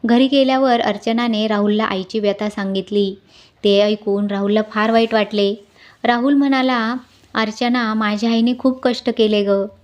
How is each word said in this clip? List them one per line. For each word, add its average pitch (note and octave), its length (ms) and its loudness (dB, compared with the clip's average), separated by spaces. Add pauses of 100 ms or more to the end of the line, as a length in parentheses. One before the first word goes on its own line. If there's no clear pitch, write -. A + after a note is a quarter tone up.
घरी A#3+ 220 4
गेल्यावर C4 540 2
अर्चनाने A3 640 -2
राहुलला G#3 380 0
आईची F#3+ 340 -6
व्यथा G#3 300 -2
सांगितली. G3 640 -2 (500)
ते G3+ 160 4
ऐकून G#3 460 0
राहुलला G3+ 340 0 (100)
फार G#3+ 200 0
वाईट A3+ 240 2
वाटले. G#3 400 0 (500)
राहुल A#3+ 300 2
म्हणाला, C4 600 0 (400)
"अर्चना, A3+ 600 -2
माझ्या G#3+ 360 -2
आईने A#3 280 2
खूप B3+ 240 -2
कष्ट B3 360 -2
केले G#3 300 2
ग. G3 180 2 (180)